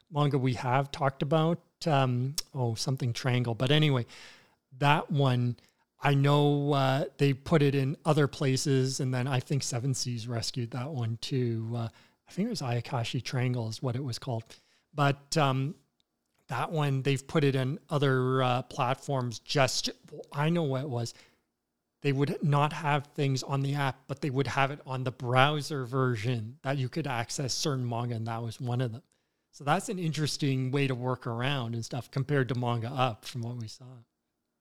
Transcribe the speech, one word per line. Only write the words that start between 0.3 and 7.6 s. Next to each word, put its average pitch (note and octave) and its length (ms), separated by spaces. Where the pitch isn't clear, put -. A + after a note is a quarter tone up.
we B2+ 160
have C3+ 360
talked - 300
about, D#3+ 380
um, C3+ 480
oh, A#2+ 180
something B2+ 400
Triangle. B2 400
But B2+ 160
anyway, D3 380
that D3 320
one, B2 460
I C#3+ 140
know, C#3+ 580
uh, C3+ 320
they C#3 160
put D#3 280